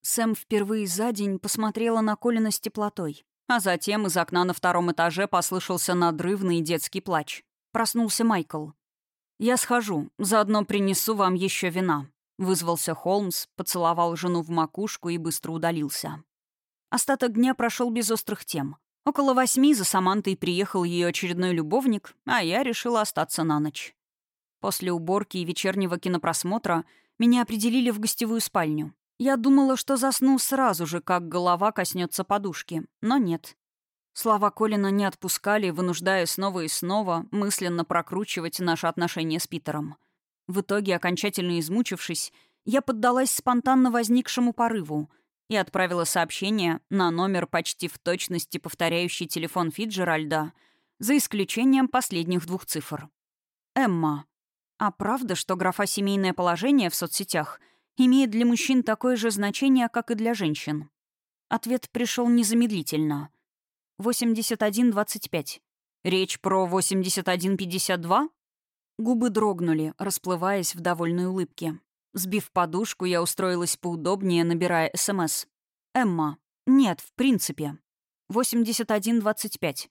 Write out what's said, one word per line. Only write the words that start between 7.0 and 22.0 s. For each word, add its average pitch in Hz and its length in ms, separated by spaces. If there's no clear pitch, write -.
плач. 165 420
Проснулся 226 520
Майкл. 160 460
"Я 240 160
схожу, 208 640
заодно 208 460
принесу 202 520
вам 190 180
еще 185 360
вина", — 165 360
вызвался 170 560
Холмс, 190 600
поцеловал 170 580
жену 175 280
в 160 80
макушку 170 580
и 170 100
быстро 160 340
удалился. 156 720
Остаток 247 420
дня 247 220
прошел 233 360
без 226 220
острых - 320
тем. 147 320
Около 277 240
восьми 262 400
за 202 120
Самантой 190 520
приехал 180 480
ее 175 240
очередной 175 460
любовник, 202 600